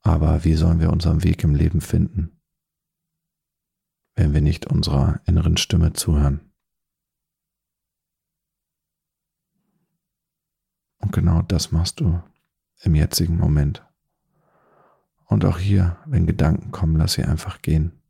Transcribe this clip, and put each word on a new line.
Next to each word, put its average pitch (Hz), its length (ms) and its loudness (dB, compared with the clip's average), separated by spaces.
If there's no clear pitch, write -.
Aber 80 420 0
wie 80 120 2
sollen 82 240 2
wir 80 120 2
unseren 80 320 0
Weg 85 200 0
im 73 120 2
Leben 82 240 0
finden, - 640 -4
wenn 76 180 2
wir 73 80 2
nicht 73 240 0
unserer - 600 0
inneren 82 320 2
Stimme 82 360 0
zuhören? 73 580 -2
Und 98 140 -4
genau 85 320 2
das - 280 -2
machst 85 280 -2
du 87 220 0
im 80 140 2
jetzigen 82 420 0
Moment. 73 480 0
Und 104 200 0
auch 87 140 0
hier, 95 380 0
wenn 98 180 0
Gedanken - 460 0
kommen, 80 240 -2
lass 78 180 0
sie - 100 -4
einfach - 380 -6
gehen. 78 480 -2